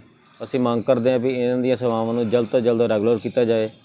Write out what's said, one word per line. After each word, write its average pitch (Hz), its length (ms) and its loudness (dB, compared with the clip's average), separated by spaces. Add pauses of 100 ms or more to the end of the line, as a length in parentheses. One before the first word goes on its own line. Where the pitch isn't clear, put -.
(440)
ਅਸੀਂ 127 160 -4
ਮੰਗ 117 240 0
ਕਰਦੇ 123 280 2
ਹਾਂ 127 80 0
ਵੀ 127 140 -2
ਇਹਨਾਂ 123 240 -2
ਦੀਆਂ 127 200 0
ਸੇਵਾਵਾਂ 113 360 -2
ਨੂੰ 120 160 -2
ਜਲਦ 120 180 0
ਤੋਂ 131 120 0
ਜਲਦ 117 220 2
ਰੈਗੂਲਰ 110 360 2
ਕੀਤਾ 120 280 0
ਜਾਏ। 110 240 0 (160)